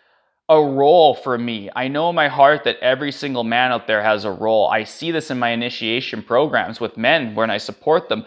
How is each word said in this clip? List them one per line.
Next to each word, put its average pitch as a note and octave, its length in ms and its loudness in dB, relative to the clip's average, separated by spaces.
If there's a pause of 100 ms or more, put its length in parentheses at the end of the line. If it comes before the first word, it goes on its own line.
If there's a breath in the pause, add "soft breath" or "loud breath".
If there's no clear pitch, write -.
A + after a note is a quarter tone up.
(480)
a D#3 120 6
role C#3+ 540 6
for B2+ 220 -4
me. A2+ 380 -6
I B2+ 140 -4
know D3+ 220 -2
in F3 40 -4
my D3+ 140 2
heart C#3+ 360 4
that A#2 140 -2
every C3 320 0
single C3+ 320 -6
man B2 300 0
out A#2 140 -4
there G#2+ 160 2
has G#2+ 220 0
a G#2 60 -4
role. G#2+ 380 0
I A2 160 -2
see D#3+ 260 -10
this D#3 200 -4
in B2+ 80 -6
my A#2+ 120 -2
initiation A#2 720 -6
programs A#2 580 0
with A2+ 160 -8
men A#2+ 380 0
when A2+ 160 0
I G2+ 80 -2
support D#3+ 500 -2
them, A2 180 -4